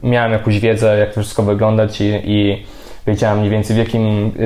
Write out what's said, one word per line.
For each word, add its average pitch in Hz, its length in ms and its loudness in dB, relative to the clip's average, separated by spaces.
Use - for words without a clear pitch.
miałem 120 300 2
jakąś 107 280 0
wiedzę, 110 380 2
jak 104 140 0
to - 80 -4
wszystko 104 220 -2
wyglądać 107 580 2
i, 104 240 0
i 101 420 0
wiedziałem 104 320 0
mniej 104 120 0
więcej 107 260 0
w - 20 2
jakim 107 540 0